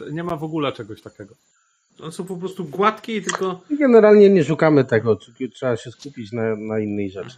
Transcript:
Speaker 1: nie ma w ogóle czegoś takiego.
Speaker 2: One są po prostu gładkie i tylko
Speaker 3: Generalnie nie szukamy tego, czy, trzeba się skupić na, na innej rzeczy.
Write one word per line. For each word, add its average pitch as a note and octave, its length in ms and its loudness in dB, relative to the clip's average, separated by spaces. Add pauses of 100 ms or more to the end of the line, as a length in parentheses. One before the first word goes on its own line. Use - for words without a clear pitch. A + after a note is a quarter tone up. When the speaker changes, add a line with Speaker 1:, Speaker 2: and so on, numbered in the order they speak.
(120)
Speaker 1:
nie E3 120 -8
ma F3 120 -8
w D3+ 80 -10
ogóle D#3 300 -4
czegoś G#2 280 -16
takiego. G#2 340 -20 (640)
Speaker 2:
One D#3+ 120 -16
są F3 140 -12
po F3+ 120 -12
prostu F#3 280 -10
gładkie G#3+ 520 -4
i F#3+ 40 -6
tylko F#3 480 -6
Speaker 3:
Generalnie G#3+ 600 6
nie F#3 140 4
szukamy D3+ 420 2
tego, A2 300 0
czy, A#2+ 340 -10
trzeba B2 280 -4
się A#2+ 140 -18
skupić A#2+ 400 -16
na, A2+ 240 -4
na A2 240 -6
innej G#2 320 -6
rzeczy. F#2+ 260 -14